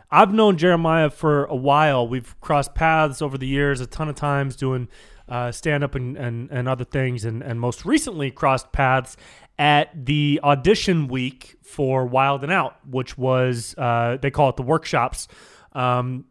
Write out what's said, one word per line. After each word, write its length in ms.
I've 240
known 240
Jeremiah 540
for 360
a 100
while. 500
We've 340
crossed 360
paths 440
over 160
the 120
years 320
a 80
ton 200
of 60
times 400
doing, 320
uh, 220
stand-up 460
and, 200
and, 360
and 160
other 160
things, 400
and, 180
and 160
most 260
recently 460
crossed 400
paths 460
at 480
the 360
audition 680
week 540
for 440
Wild 360
'N 80
Out, 260
which 280
was, 600
uh, 440
they 100
call 180
it 80
the 60
workshops, 680
um, 560